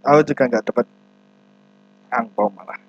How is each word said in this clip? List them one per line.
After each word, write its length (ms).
aku 240
juga 240
nggak 240
dapat 120
angpau 400
malah. 380